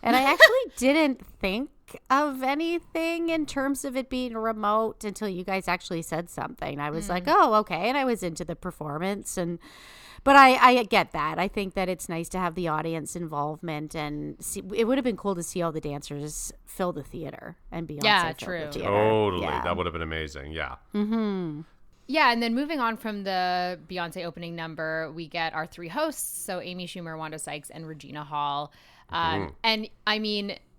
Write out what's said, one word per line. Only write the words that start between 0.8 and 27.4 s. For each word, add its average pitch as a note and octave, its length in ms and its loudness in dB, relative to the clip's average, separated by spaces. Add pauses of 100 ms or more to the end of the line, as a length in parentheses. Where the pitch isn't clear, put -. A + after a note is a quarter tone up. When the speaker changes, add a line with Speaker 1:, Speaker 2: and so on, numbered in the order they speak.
Speaker 1:
think F#3+ 300 -2 (400)
of C4+ 320 2
anything E4 880 -2
in D#4 160 0
terms C#4 400 -2
of B3+ 100 -4
it C4 140 -4
being B3+ 260 -4
remote A3 680 0
until G#3 260 -4
you F3+ 120 -6
guys F#3+ 260 -2
actually F3 340 -2
said E3+ 260 -4
something. - 520 -6
I D3 100 -2
was E3 180 -4
like, F3+ 160 -2
Speaker 2:
Mm. D4 100 4
Speaker 1:
"Oh, D#4+ 260 6
okay." F#3 280 0
And C4 80 2
I C#4 80 2
was A#3+ 180 0
into E3+ 220 -4
the E3 120 -6
performance E3+ 840 -4
and, E3+ 200 -2 (680)
but C#4 120 4
I, C4 200 12
I B3 260 8
get G3 300 2
that. D#3 260 -2
I F3+ 100 2
think G3 260 -4
that F#3+ 140 0
it's F#3 200 -6
nice E3 220 -4
to F#3 80 -4
have F3 180 0
the F3+ 120 -2
audience D#3 460 -2
involvement, D#3 800 -4
and D3 500 -6
see, - 180 -8 (120)
it A#3 100 4
would B3+ 140 4
have A#3 60 -2
been A#3 120 0
cool G3 200 -2
to F3 80 -6
see - 180 -4
all E3 80 0
the D#3 100 -4
dancers D3 720 -8 (140)
fill F3+ 260 -2
the D#3+ 120 -8
theater - 520 -12 (140)
and E3 180 -8
Beyonce D3+ 160 -8
Speaker 2:
Yeah, F#3 280 4
Speaker 1:
fill - 20 -6
Speaker 2:
true. F3 320 -8
Speaker 1:
the D3 60 -10
theater. C3 160 -4
Speaker 3:
Totally. G#2 560 4
Speaker 1:
Yeah. B1+ 180 -2
Speaker 3:
That F2 140 0
would F2 100 -2
have E2+ 60 -2
been E2 100 -4
amazing. D#2 500 -6
Yeah. D2 220 -6 (180)
Speaker 1:
Mm-hmm. G#3 680 -2 (480)
Speaker 2:
Yeah, C#4 240 4
and A#3 100 0
then A#3 120 0
moving D4 260 -2
on A3+ 160 0
from G#3 260 -8
the F3+ 560 -2 (100)
Beyonce F3 380 -6
opening E3+ 300 -10
number, D#3+ 580 -6
we E3 140 -10
get E3 260 -2
our D#3+ 120 -4
three E3+ 220 -12
hosts, D4 560 -4
so F#3 160 -4
Amy F3+ 280 -8
Schumer, E3 280 -10
Wanda D#3 220 -8
Sykes, D3 320 -10